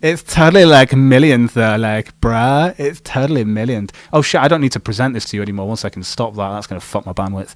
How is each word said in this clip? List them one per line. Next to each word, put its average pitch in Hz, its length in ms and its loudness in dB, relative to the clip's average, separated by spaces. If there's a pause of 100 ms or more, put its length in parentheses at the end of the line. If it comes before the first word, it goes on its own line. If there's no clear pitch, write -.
It's 156 220 -2
totally, 170 420 4
like, 139 280 6
millions, 131 600 4
though. 110 240 0
Like, 107 420 -4
bruh, 131 580 0
it's 147 240 -6
totally 139 440 -4
millions. 107 460 -4 (200)
Oh, 151 100 2
shit, 151 200 -2
I 131 60 2
don't 160 120 2
need 139 140 -2
to - 60 -8
present 120 340 -4
this 113 160 -8
to - 80 -10
you 101 40 -6
anymore. 101 260 -6
One 110 100 -6
second, 98 260 -10
stop 113 320 -8
that. 101 160 -6
That's 104 160 -10
gonna 92 140 -12
fuck - 240 -10
my 95 80 -12
bandwidth. 95 420 -8